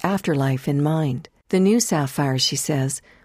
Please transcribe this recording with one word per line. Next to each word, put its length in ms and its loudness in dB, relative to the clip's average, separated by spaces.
afterlife 640 -2
in 140 0
mind. 460 -2
The 100 2
new 200 4
Sapphire, 580 0
she 180 0
says, 460 -2